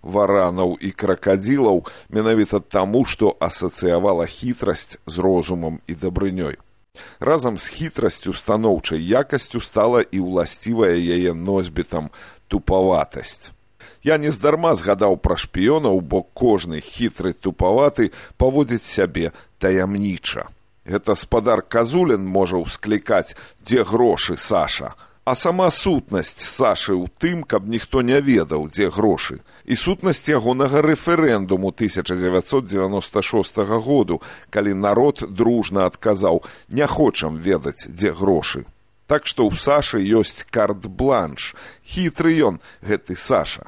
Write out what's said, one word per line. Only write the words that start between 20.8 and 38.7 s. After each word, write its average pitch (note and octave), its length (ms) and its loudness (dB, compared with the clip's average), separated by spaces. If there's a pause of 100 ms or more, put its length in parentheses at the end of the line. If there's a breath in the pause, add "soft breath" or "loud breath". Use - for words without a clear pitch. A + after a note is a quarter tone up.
Гэта G2+ 320 -2
спадар A2 480 0
Казулін A#2 640 2
можа F#2 320 0
ўсклікаць: G#2 800 -2 (240 loud breath)
«Дзе A#2 240 2
грошы, G#2+ 480 2
Саша?». - 640 -2 (240 soft breath)
А C3 80 -2
сама F3 400 2
сутнасць - 720 -2
Сашы G#2+ 480 0
ў F2+ 160 -2
тым, E3 400 -4
каб G2+ 240 -2
ніхто B2 320 -2
не C3 160 4
ведаў, D#2+ 480 0
дзе F#2 240 -2
грошы. F#2+ 480 0 (240 soft breath)
І - 160 -2
сутнасць F#3 480 -2
ягонага C3+ 560 2
рэферэндуму A2+ 880 2
тысяча F2+ 480 -4
дзевяцьсот F#2 480 0
дзевяноста F#2+ 560 -2
шостага G#2+ 560 0
году, A2+ 400 2 (320 loud breath)
калі G2+ 240 0
народ G#2 480 2
дружна G2+ 640 0
адказаў: F#2+ 560 0 (240 loud breath)
«Не C#3+ 160 0
хочам F2+ 560 0
ведаць, E2 480 -2
дзе F2 240 -2
грошы». E2 560 0 (400)